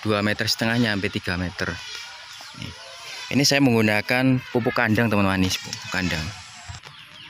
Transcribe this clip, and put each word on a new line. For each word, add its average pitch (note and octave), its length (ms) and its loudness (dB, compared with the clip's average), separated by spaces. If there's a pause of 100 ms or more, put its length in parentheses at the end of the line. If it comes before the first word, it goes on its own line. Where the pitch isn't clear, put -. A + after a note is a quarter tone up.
dua G#2 160 2
meter G#2+ 240 0
setengah A2+ 320 0
nyampe G#2+ 320 2
tiga G2 320 -4
meter. F2 320 -4 (880)
Ini. F2 80 -10 (640)
Ini B2+ 160 4
saya C#3 160 6
menggunakan A#2+ 720 4 (160)
pupuk A#2+ 240 0
kandang, A#2 320 4
teman-teman. G2+ 320 4
Ini F#2+ 80 4
pupuk - 400 -8
kandang. E2+ 320 -2 (1080)